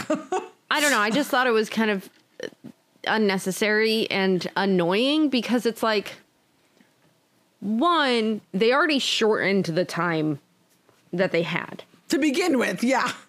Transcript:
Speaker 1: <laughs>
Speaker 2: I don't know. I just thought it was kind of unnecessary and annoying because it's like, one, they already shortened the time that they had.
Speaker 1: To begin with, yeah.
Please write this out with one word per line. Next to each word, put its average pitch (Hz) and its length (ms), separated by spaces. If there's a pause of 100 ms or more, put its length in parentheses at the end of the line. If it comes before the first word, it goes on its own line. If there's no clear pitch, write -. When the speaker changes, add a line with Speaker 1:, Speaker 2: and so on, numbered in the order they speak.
Speaker 1:
<laughs> - 720
Speaker 2:
I 294 100
don't 294 100
know. 247 100
I 208 100
just 277 200
thought - 160
it 247 60
was 220 180
kind 220 200
of 196 200 (960)
unnecessary 214 1040
and 190 340 (120)
annoying 196 720
because 233 380
it's 226 160
like, 214 320 (1500)
one, 233 800 (120)
they 220 200
already 294 260
shortened 196 680
the 170 180
time 160 560 (720)
that 180 200
they 170 100
had. - 420 (240)
Speaker 1:
To 269 100
begin 302 400
with, 202 260
yeah. 240 280 (160)